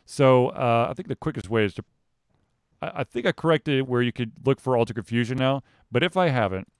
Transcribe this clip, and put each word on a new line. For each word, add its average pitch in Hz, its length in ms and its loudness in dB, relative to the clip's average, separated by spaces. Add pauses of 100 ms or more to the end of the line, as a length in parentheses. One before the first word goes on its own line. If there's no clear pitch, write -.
So, 131 440 4
uh, 117 420 0
I - 40 -8
think - 140 -10
the 139 80 -6
quickest 123 340 -8
way 113 140 2
is 95 100 -2
to, - 100 -12 (960)
I, - 200 -8
I 135 40 -4
think - 220 -6
I 175 60 2
corrected 156 460 0
it 135 100 -4
where 123 140 0
you 120 100 0
could 117 180 -6 (140)
look 135 160 0
for 127 160 0
Alter 117 180 0
Confusion 117 420 -4
now. 131 280 -2 (260)
But 127 140 0
if 180 120 -2
I 180 120 2
haven't, 104 400 -2 (120)